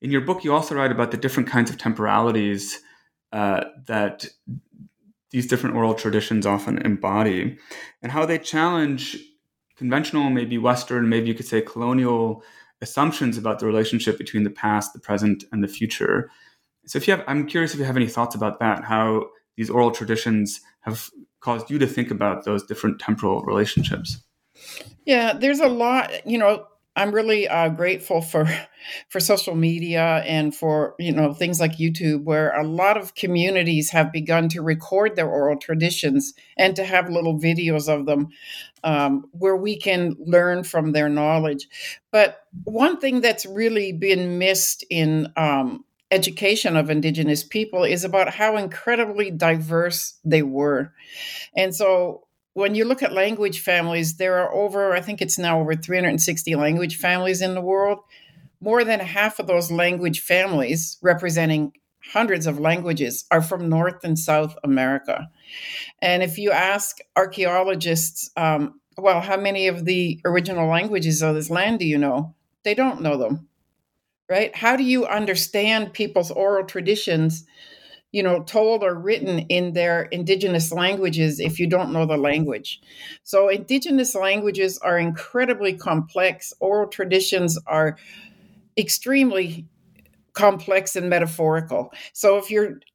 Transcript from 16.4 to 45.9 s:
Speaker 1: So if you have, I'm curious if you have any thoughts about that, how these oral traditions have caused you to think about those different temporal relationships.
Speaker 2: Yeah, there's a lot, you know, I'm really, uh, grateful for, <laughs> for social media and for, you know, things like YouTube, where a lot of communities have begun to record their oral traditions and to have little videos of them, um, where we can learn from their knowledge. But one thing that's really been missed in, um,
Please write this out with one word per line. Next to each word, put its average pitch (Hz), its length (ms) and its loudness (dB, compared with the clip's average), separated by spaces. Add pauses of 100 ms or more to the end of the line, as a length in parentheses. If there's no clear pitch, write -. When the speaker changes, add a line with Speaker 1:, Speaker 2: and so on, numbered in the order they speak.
Speaker 1:
So - 120 -6
if 139 100 -2
you 196 80 4
have, - 120 -8
I'm 143 200 -2
curious 165 260 -2
if 147 60 -8
you 139 60 -2
have 127 120 0
any 123 100 2
thoughts 120 280 -2
about 107 240 -2
that, 107 240 0
how 110 420 0 (320)
these 113 140 -6
oral 120 180 6
traditions 110 720 -2 (200)
have 113 280 -8 (300)
caused 117 320 -4
you 143 80 -2
to 131 80 4
think 123 240 -4
about 104 340 -2
those 104 180 -2
different - 360 -4
temporal 104 420 -2
relationships. - 800 -2 (840)
Speaker 2:
Yeah, 233 280 4
there's 277 260 0
a 311 80 4
lot, 247 580 0
you 233 120 0
know, 214 300 4 (280)
I'm 202 160 0
really, 214 360 2
uh, 165 220 2
grateful 175 520 0
for, 160 260 0 (320)
<laughs> - 300 -16
for 190 100 -4
social 190 360 2
media 165 720 2
and 156 280 0
for, 151 440 0
you 170 120 -2
know, 147 220 2
things 170 260 0
like 160 180 0
YouTube, 160 460 0
where 156 320 2
a 151 80 0
lot 180 340 2
of 185 180 -10
communities 175 760 0
have 160 220 2
begun 165 380 0
to 165 120 -6
record 185 540 0
their 160 120 0
oral 143 300 0
traditions 160 800 0 (200)
and 190 200 4
to 190 100 -4
have 180 240 2
little 165 300 0
videos 165 500 0
of 147 160 0
them, 147 240 0 (540)
um, 143 480 0
where 190 240 2
we 202 200 -2
can 180 440 0
learn 175 440 2
from 156 280 -2
their 147 180 2
knowledge. 151 580 0 (440)
But 208 320 4 (200)
one 269 360 2
thing 254 220 0
that's 220 260 0
really 208 440 0
been 180 460 0
missed 185 540 0
in, 156 440 2
um, 139 480 0 (280)